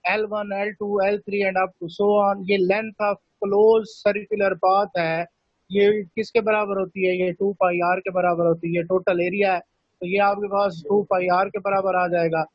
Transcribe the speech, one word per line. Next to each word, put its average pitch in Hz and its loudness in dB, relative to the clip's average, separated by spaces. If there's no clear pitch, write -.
L 208 -2
one, 208 -6
L 202 -4
two, 202 -4
L 208 0
three 202 -6
and 190 -2
up 185 -4
to 170 -10
so 202 2
on। 196 0
ये 196 2
length 214 -2
of 202 -4
closed 214 4
circular 202 0
path 196 2
है, 165 -2
ये 202 4
किसके 226 0
बराबर 202 0
होती 185 -4
है, 180 0
ये 180 0
टू 196 -2
पाई 175 2
आर 185 0
के 190 -8
बराबर 175 0
होती 165 0
है, 170 -2
ये 170 0
total 185 0
area 190 0
है। 170 -2
तो - -18
ये 196 -2
आपके 202 -4
पास 190 -2
टू 208 2
पाई 185 0
आर 196 0
के 202 -8
बराबर 190 0
आ 180 0
जाएगा। 165 0